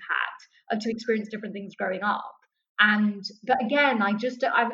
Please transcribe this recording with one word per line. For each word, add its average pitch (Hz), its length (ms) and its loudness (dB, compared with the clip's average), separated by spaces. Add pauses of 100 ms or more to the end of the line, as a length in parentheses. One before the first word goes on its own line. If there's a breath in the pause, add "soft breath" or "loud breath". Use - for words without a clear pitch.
had, - 680 -6
uh, 220 40 -4
to 226 100 -2
experience 220 400 -2
different 208 240 -10
things 202 200 -12
growing 190 280 -4
up. - 300 -2 (460)
And, 208 460 4 (200)
but 247 200 2
again, 269 380 4
I 202 100 2
just, 247 320 -2
I'm, 233 300 2